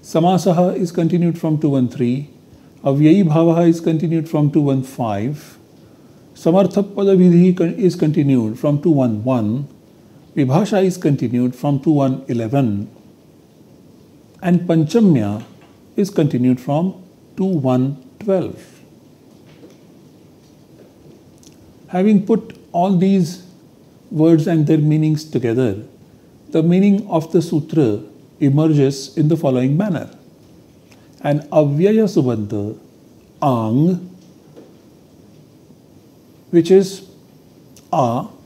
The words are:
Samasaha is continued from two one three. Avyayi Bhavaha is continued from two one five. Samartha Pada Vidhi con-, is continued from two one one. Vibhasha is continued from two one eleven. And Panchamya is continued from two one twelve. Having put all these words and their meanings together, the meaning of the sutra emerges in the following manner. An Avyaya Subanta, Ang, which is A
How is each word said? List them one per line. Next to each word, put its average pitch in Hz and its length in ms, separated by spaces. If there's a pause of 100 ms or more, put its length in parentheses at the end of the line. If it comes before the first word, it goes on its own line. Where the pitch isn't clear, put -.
Samasaha 180 720
is 175 140
continued 170 480
from 156 220
two 151 100
one 127 180
three. 127 400 (560)
Avyayi 151 400
Bhavaha 165 440
is 165 120
continued 160 480
from 151 220
two 156 100
one 139 220
five. 120 760 (760)
Samartha 185 480
Pada 196 340
Vidhi 180 400
con-, 170 180
is 175 220
continued 139 640
from 143 240
two 180 80
one 120 340
one. 127 440 (680)
Vibhasha 185 480
is 185 120
continued 127 600
from 143 240
two 160 100
one 135 380
eleven. 117 600 (1500)
And 175 200
Panchamya 156 840 (520)
is 196 140
continued 127 500
from 170 420 (340)
two 185 80
one 135 580 (180)
twelve. 185 540 (3250)
Having 196 380
put - 300 (160)
all 180 260
these 190 480 (640)
words 160 360
and 160 200
their 156 120
meanings 151 460
together, 117 580 (680)
the 160 120
meaning 196 460
of 156 240
the 175 80
sutra 147 600 (380)
emerges 143 760
in 151 120
the 165 80
following 135 400
manner. 190 380 (1080)
An 147 260
Avyaya 170 560
Subanta, 107 720 (640)
Ang, 135 720 (2250)
which 170 200
is 190 380 (840)
A 135 380 (180)